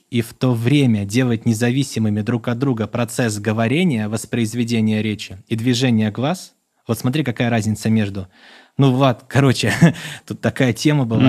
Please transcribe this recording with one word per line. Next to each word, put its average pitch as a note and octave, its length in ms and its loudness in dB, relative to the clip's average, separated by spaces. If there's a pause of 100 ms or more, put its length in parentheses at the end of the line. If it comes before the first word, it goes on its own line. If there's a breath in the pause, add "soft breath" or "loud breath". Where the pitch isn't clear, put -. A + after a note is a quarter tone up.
и A#2+ 120 -2
в - 120 -8
то B2+ 220 0
время A#2 500 2
делать A#2 400 0
независимыми A#2 760 0
друг A2+ 260 -2
от A#2+ 100 -4
друга A#2+ 300 -2
процесс A#2 500 -4
говорения, A2+ 720 0
воспроизведения A2+ 920 -2
речи G#2 360 -6 (100)
и A#2 80 -4
движения A#2 540 2
глаз, C3 440 -4 (340)
вот A#2 100 0
смотри, C#3 260 -2
какая A#2+ 280 -2
разница A2 400 0
между... G2+ 360 0 (500 loud breath)
Ну, C#3 140 6
Влад, B2+ 360 0
короче, C3 440 2 (100)
<laughs> - 460 2
тут - 140 -10
такая A#2+ 320 0
тема D3 320 0
была, A2+ 240 0